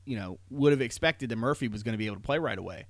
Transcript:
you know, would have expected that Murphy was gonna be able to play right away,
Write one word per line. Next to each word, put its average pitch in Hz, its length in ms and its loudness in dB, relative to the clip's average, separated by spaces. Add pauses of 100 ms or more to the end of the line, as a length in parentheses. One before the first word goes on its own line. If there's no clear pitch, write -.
you 123 120 -4
know, 95 220 -8 (120)
would 143 200 6
have 131 100 4
expected 131 480 0
that 113 80 -2
Murphy 131 300 0
was 107 140 -4
gonna 110 160 -2
be 107 80 -2
able 104 120 -4
to 104 40 -14
play 143 160 -2
right 117 220 -2
away, 92 300 -10